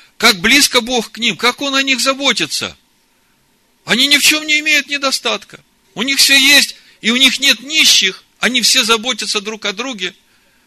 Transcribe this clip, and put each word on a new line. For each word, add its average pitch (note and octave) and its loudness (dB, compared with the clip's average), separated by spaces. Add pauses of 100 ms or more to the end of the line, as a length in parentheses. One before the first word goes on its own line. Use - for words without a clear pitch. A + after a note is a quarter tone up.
(160)
как G#3 0
близко B3 4
Бог A#3 -4
к - -18
ним, A3+ -2
как A#3+ -2
Он C#4 -4
о C4+ 0
них C4+ -2
заботится. B3+ -2 (1080)
Они A#3 0
ни C#4+ 2
в C4+ 2
чем D4+ 0
не D4+ 2
имеют D4+ 0
недостатка. C4+ -6 (320)
У G3 -6
них C4+ -4
все C#4 4
есть, C4+ 4 (240)
и G#3+ -2
у A#3+ 2
них C4+ 2
нет C#4 0
нищих, B3+ 0 (140)
они A#3+ -2
все C4 2
заботятся A3 -2
друг G#3+ -10
о G#3 -4
друге». G3 -8 (520)